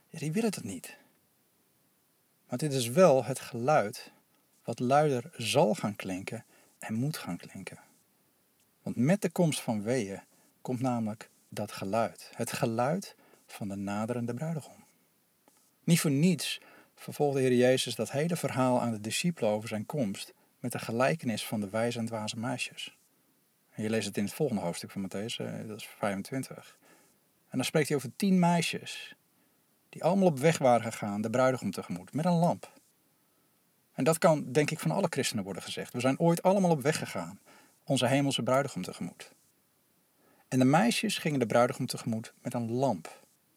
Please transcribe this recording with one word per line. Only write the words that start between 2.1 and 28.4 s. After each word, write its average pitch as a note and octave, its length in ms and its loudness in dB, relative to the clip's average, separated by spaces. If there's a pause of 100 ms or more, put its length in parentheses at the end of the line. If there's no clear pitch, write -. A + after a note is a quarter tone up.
Maar B2+ 100 -6
dit D3 160 -2
is B2 140 0
wel C3+ 360 6
het C3 160 -6
geluid C#3 720 0 (520)
wat A#2 160 -6
luider C3+ 580 2
zal A#2+ 380 2
gaan G2+ 200 -4
klinken F#2+ 500 -8 (340)
en - 140 -8
moet C3+ 240 -2
gaan - 200 -8
klinken. - 420 -16 (1000)
Want F#2 140 -8
met D3+ 260 4
de F3 80 0
komst E3 320 0
van G#2+ 220 -2
weeën A2 380 -2 (400)
komt B2+ 200 -4
namelijk A#2 480 -2 (200)
dat G#2 220 -8
geluid. G#2 640 -2
Het - 160 -6
geluid B2+ 640 -2 (320)
van - 200 -10
de G2 80 -6
naderende A2+ 580 -4
bruidegom. D#3 520 -8 (1000)
Niet E3 160 4
voor D#3 120 2
niets D3+ 500 2 (340)
vervolgde C#3 440 -2
Heer C3 140 4
Jezus B2 420 4
dat A2 160 -4
hele E3 240 0
verhaal B2+ 460 2
aan A#2 100 0
de G#2 100 -4
discipelen A2 500 0
over G#2+ 160 -2
zijn G#2+ 180 -4
komst A2 480 -4 (300)
met B2 80 -4
de A2+ 80 -4
gelijkenis B2 640 0
van A#2 140 -4
de G2 100 -4
wijze A#2 300 -2
en A2+ 60 -4
dwaze A2+ 340 -6
meisjes. - 580 -8 (720)
En - 140 -8
je G#2+ 60 -2
leest A2 180 0
het G2+ 100 -8
in A2 60 2
het G2 100 -4
volgende A#2 280 0
hoofdstuk F2 300 -6
van G2 100 -8
Mattheüs, G2 340 -6
eh, A2+ 320 -8
dat A2 120 -10
is - 60 -14
vijfentwintig. - 920 -6 (720)
En - 80 -8
dan B2+ 80 0
spreekt C#3+ 220 2
hij D3 100 0
over B2 180 -8
tien F#3+ 240 4
meisjes - 760 0 (720)